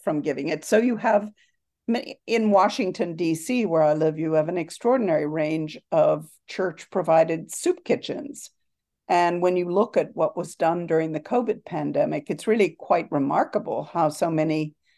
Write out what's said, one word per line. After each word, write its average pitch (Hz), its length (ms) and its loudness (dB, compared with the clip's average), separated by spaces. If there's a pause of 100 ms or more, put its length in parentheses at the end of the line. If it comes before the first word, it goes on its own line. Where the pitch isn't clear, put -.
from 147 200 -2
giving 139 260 -4
it. 156 160 -4
So - 140 2
you 240 180 2
have 214 340 0 (560)
ma-, 233 140 0 (260)
in 220 240 2
Washington, 185 680 2
D 165 180 0
C, 233 320 -2
where 165 160 2
I 151 100 4
live, 156 260 0
you 160 140 -2
have 156 160 2
an 180 80 -4
extraordinary 175 720 0
range 156 520 -4 (140)
of 156 340 2 (200)
church-provided 165 1040 0
soup - 320 -2
kitchens. - 640 -6 (580)
And 175 340 2
when 180 160 2
you 180 100 -2
look 196 300 2
at 156 180 -2
what 165 220 0
was - 160 -8
done 170 320 0
during 160 260 0
the 156 80 -4
covid 226 460 -4
pandemic, 151 640 -2
it's - 160 -6
really 214 240 2
quite - 420 -2
remarkable 151 800 -2
how 165 160 2
so 165 220 -2
many 156 440 -2 (240)